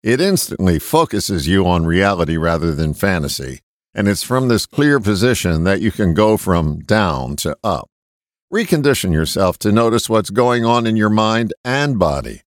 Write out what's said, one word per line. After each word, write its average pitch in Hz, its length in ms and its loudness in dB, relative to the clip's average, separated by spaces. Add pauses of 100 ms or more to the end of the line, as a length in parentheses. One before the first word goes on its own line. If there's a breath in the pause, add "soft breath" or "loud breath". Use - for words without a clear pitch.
It 117 160 2
instantly 117 600 0
focuses 101 680 -2
you 92 200 2
on 87 180 2
reality 85 540 0
rather 82 360 0
than 78 200 -2
fantasy, 69 640 -4 (340)
and 101 140 0
it's 101 140 -2
from 131 260 -2
this 113 160 2
clear 143 340 2
position 101 680 0
that 95 180 0
you 104 100 0
can 90 220 0
go 107 240 4
from 80 400 0
down 73 580 -2
to 73 260 -6
up. 90 280 -4 (600)
Recondition 147 600 0
yourself 80 460 0
to 107 120 0
notice 113 380 2
what's 110 220 0
going 120 340 0
on 117 220 2
in 110 100 0
your 107 140 2
mind 110 420 0 (140)
and 135 320 -2
body. 71 480 -2